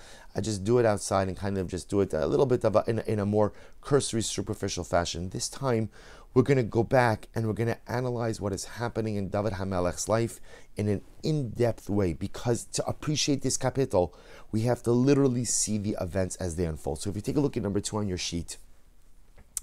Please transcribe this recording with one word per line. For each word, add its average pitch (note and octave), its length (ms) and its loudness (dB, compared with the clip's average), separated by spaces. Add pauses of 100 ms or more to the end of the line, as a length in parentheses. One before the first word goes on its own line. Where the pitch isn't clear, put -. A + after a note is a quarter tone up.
(340)
I A2+ 60 -2
just G#2 240 -2
do A#2 140 4
it B2 60 6
outside G2 440 2
and F2+ 80 -6
kind G2 200 -2
of F#2 120 -2
just F2 200 -6
do G2 120 2
it F#2+ 120 2
a D2+ 140 2
little C#3 200 4
bit B2 180 2
of G#2+ 100 2
a, G#2 140 6
in, A2+ 120 0
in G#2+ 200 -2
a G2 40 0
more G#2 280 4 (280)
cursory, B2+ 420 2
superficial G2 600 -4
fashion. F2 480 0
This A#2+ 180 -6
time, A#2 400 -2 (460)
we're B2+ 80 8
gonna C3 220 4
go G#2+ 180 0
back A#2+ 540 2
and A2+ 100 0
we're G#2+ 60 -2
gonna A2+ 340 -2
analyze A#2+ 540 -4
what G2 120 -2
is F#2 120 -4
happening A2 500 -4
in G2+ 140 -2
David G#2 260 0
HaMelech's F#2 540 -2
life A2+ 320 2 (360)
in G#2 120 0
an G2+ 120 2 (220)
in-depth A#2+ 640 0
way, G2 240 2
because G#2+ 600 -2
to - 140 -2
appreciate - 560 -2
this C3 140 0
kapitel, B2+ 560 0 (380)
we A2 120 0
have A#2+ 200 0
to - 80 0
literally B2+ 540 4
see G#2+ 340 0
the G#2 220 -2
events F#2 360 -2
as F2 200 -4
they F2+ 80 0
unfold. D2+ 360 -4
So - 80 -4
if F#2+ 60 -4
you G#2 80 -4
take C#3 140 -2
a D3+ 40 4
look C#3 160 0
at - 60 -2
number G2+ 180 0
two - 180 -6
on G#2 100 -2
your F#2 100 -2
sheet, - 400 -6 (1040)